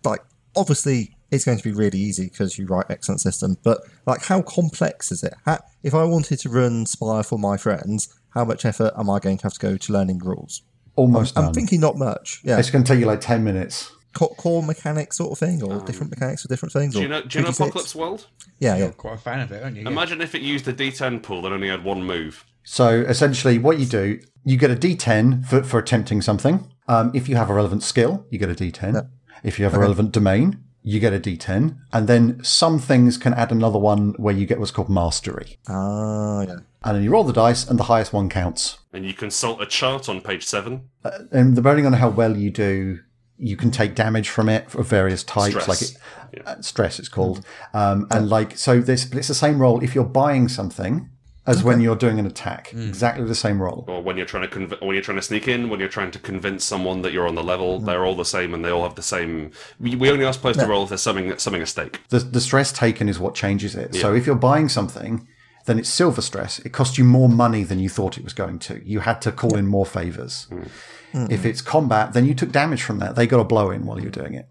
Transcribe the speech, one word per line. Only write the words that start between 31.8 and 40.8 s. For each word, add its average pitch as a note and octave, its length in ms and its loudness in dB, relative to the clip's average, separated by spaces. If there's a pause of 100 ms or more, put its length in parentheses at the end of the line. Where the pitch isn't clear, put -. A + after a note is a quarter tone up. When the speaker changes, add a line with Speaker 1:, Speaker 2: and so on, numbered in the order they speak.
Speaker 2:
and A2+ 160 2
then A#2+ 340 6
some D#3+ 360 4
things B2 400 4
can B2 160 0
add A#2 180 0
another A2 260 4
one G#2 380 4
where G#2 180 0
you G2 120 0
get A2+ 120 0
what's G#2 120 -4
called F2+ 180 -2
mastery. F2 680 -2 (100)
Speaker 1:
Ah, G#2 760 -4
yeah. F#2 140 -8 (260)
Speaker 2:
And G#2+ 140 0
then G2+ 60 2
you G#2 80 2
roll G#3 140 4
the C3+ 100 0
dice, A#2+ 340 4
and A#2+ 100 2
the - 60 0
highest A2+ 280 2
one G2+ 180 0
counts. - 480 -4 (140)
Speaker 3:
And F#2+ 120 -10
you G2 80 -8
consult A2 480 -4
a G#2 60 -4
chart C3 420 -2
on F#2+ 140 -6
page F#2+ 240 -6
seven. A#2 420 -6 (160)